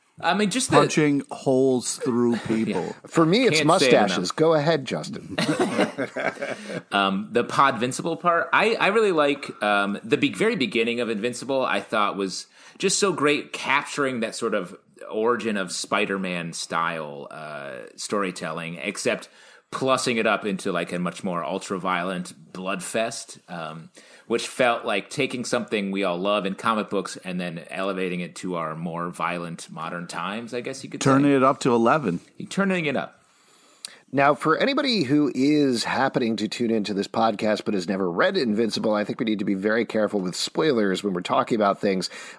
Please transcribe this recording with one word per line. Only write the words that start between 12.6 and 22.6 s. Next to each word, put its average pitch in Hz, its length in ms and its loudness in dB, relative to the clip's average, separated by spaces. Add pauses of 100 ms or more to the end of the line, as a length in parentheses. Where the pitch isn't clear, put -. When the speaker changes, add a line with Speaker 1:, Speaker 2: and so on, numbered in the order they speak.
Speaker 1:
just 190 220 0
so 196 140 2
great, 143 400 0
capturing 135 680 -2
that 110 140 -4
sort 113 180 -2
of 92 220 -4 (340)
origin 110 480 0
of 92 140 -4
Spider-Man 92 840 -2
style, 80 800 -4
uh, 73 400 -12 (240)
storytelling, 85 800 -4
except 98 540 -4 (420)
plussing 131 460 0
it 113 100 2
up 104 180 2
into, 98 260 -2
like, 87 200 -2
a 90 80 -4
much 87 240 -6
more 87 200 -4
ultra-violent 90 1120 -4
blood 92 300 -6